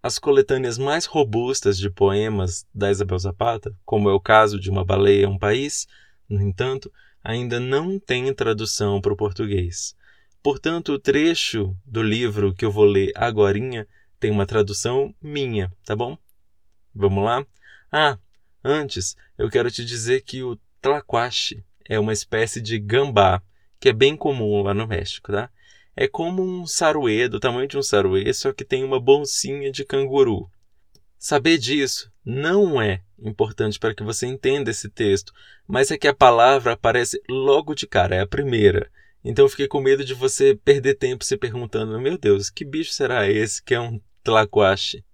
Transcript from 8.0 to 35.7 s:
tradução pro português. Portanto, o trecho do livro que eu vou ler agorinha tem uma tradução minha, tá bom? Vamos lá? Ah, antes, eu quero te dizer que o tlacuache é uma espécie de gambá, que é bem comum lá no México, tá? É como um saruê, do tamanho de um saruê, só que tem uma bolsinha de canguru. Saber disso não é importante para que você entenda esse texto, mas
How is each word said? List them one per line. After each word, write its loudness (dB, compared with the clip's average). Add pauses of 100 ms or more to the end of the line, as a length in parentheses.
tradução -2
pro 0
português. -4 (480)
Portanto, -2
o -4
trecho 0
do -6
livro 0
que -6
eu 0
vou 6
ler 2
agorinha 0 (320)
tem -2
uma 0
tradução -2
minha, -6 (140)
tá -4
bom? -6 (800)
Vamos 0
lá? -2 (460)
Ah, 2 (460)
antes, -4 (180)
eu -4
quero 0
te -8
dizer -2
que -12
o -10 (220)
tlacuache -2 (220)
é -4
uma -2
espécie -4
de -6
gambá, 2 (360)
que 6
é 2
bem 2
comum -2
lá 0
no -2
México, -8
tá? -4 (440)
É 0
como -4
um -6
saruê, 0
do -6
tamanho -2
de -8
um -2
saruê, 2
só -2
que -10
tem -2
uma 0
bolsinha 0
de -8
canguru. 0 (680)
Saber 0
disso -4 (140)
não 2
é -2 (160)
importante -4
para -2
que -12
você -6
entenda -2
esse -8
texto, -2 (320)
mas 0